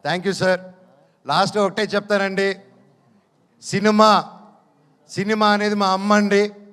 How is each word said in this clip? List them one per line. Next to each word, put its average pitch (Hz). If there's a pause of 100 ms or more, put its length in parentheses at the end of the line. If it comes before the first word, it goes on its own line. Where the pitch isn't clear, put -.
Thank 175
you 190
సార్. 185 (640)
లాస్ట్ 180
ఒకటే 202
చెప్తానండి, 196 (1040)
సినిమా, 208 (880)
సినిమా 214
అనేది 208
మా 202
అమ్మ 190
అండి. 208 (200)